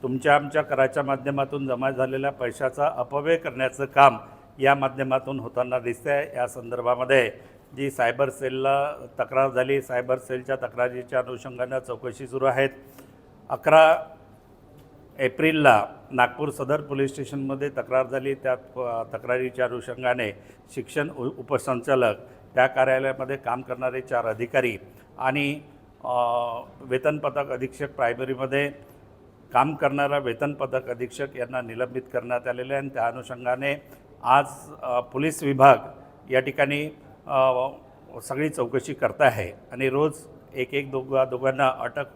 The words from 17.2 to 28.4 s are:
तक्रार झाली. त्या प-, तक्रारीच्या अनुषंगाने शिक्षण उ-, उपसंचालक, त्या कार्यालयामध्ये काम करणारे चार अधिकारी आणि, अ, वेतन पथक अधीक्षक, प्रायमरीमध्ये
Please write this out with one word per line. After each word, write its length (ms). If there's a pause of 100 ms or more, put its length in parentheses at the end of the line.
तक्रार 380
झाली. 280
त्या 200
प-, 600
तक्रारीच्या 480
अनुषंगाने 800 (320)
शिक्षण 360
उ-, 280
उपसंचालक, 760 (400)
त्या 120
कार्यालयामध्ये 680
काम 260
करणारे 380
चार 260
अधिकारी 500 (420)
आणि, 420 (440)
अ, 100 (680)
वेतन 380
पथक 320
अधीक्षक, 400
प्रायमरीमध्ये 840 (800)